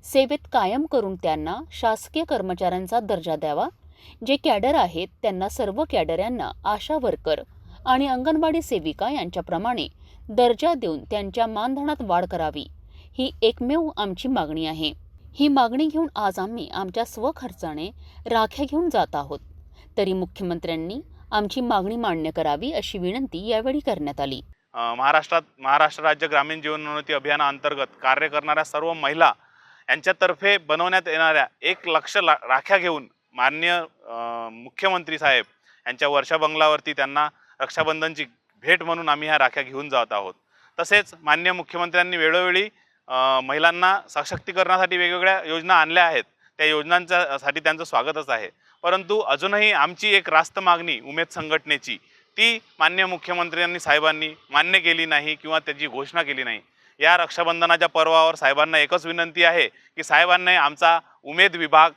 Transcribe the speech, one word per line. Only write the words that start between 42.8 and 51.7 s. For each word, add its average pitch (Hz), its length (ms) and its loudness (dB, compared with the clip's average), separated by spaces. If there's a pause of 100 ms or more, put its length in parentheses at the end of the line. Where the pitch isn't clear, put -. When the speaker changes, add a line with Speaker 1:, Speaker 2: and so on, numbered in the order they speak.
Speaker 2:
अ, 131 320 0
महिलांना 170 600 2 (100)
सशक्तीकरणासाठी 185 880 0
वेगवेगळ्या 180 460 2
योजना 165 300 0
आणल्या 170 320 6
आहेत, 147 180 0 (340)
त्या 156 100 2
योजनांच्या 165 720 0
साठी 139 220 -4
त्यांचं 160 240 -2
स्वागतच 143 460 -2
आहे, 110 180 -2 (360)
परंतु 185 360 0
अजूनही 202 520 0
आमची 180 420 2
एक 185 160 2
रास्त 160 300 2
मागणी 170 400 0
उमेद 147 320 -4
संघटनेची, 151 640 -4 (420)